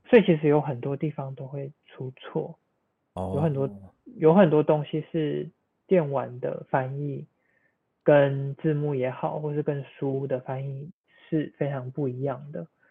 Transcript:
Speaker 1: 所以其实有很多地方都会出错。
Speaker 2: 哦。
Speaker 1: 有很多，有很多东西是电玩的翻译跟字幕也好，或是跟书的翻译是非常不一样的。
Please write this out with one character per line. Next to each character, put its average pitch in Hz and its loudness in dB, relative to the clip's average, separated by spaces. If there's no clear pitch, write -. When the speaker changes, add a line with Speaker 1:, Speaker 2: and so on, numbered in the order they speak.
Speaker 1:
所 247 8
以 196 6
其 175 4
实 151 0
有 147 6
很 135 -6
多 139 -4
地 151 -4
方 135 -10
都 135 -12
会 139 -10
出 - -12
错。 - -8
Speaker 2:
哦。 95 -6
Speaker 1:
有 143 -2
很 160 2
多， 135 -2
有 156 6
很 185 8
多 151 6
东 151 2
西 156 -6
是 151 -2
电 160 2
玩 123 -4
的 143 -6
翻 135 -2
译 143 -6
跟 139 4
字 160 -2
幕 147 0
也 127 -2
好， 156 -4
或 151 -6
是 147 -2
跟 143 -4
书 135 -4
的 135 -4
翻 135 -8
译 139 -12
是 156 -2
非 147 -2
常 127 -8
不 139 -4
一 123 -6
样 139 -6
的。 165 -10